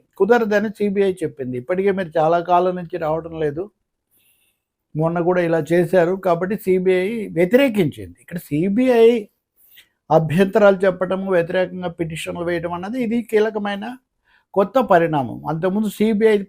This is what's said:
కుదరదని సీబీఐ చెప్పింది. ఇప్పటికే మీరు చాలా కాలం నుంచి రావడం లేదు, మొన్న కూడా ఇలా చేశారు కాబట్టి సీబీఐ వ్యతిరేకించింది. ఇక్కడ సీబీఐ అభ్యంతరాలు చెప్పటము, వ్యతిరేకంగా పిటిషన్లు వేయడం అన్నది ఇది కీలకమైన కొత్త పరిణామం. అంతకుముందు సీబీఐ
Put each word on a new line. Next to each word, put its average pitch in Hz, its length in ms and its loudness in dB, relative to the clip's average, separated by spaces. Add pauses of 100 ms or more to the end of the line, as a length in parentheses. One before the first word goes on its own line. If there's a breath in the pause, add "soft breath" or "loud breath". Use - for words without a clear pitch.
(160)
కుదరదని 214 520 2
సీబీఐ 196 440 -2
చెప్పింది. 147 440 -8
ఇప్పటికే 185 360 -2
మీరు 185 240 -6
చాలా 165 240 2
కాలం 175 360 2
నుంచి 175 220 -10
రావడం 160 420 -4
లేదు, 151 240 -4 (1300)
మొన్న 165 260 -2
కూడా 180 220 0
ఇలా 165 180 0 (120)
చేశారు 175 440 2
కాబట్టి 185 400 -2
సీబీఐ 185 520 0 (200)
వ్యతిరేకించింది. 180 920 0
ఇక్కడ - 180 -14
సీబీఐ 226 680 2 (1040 soft breath)
అభ్యంతరాలు 190 720 4
చెప్పటము, 190 460 -2
వ్యతిరేకంగా 180 580 -2
పిటిషన్లు 170 560 -8
వేయడం 175 280 -4
అన్నది 190 300 -8
ఇది 233 200 -2
కీలకమైన 214 640 -2 (680)
కొత్త 196 260 0
పరిణామం. 156 580 2 (100)
అంతకుముందు 190 400 -2
సీబీఐ 214 480 2 (120)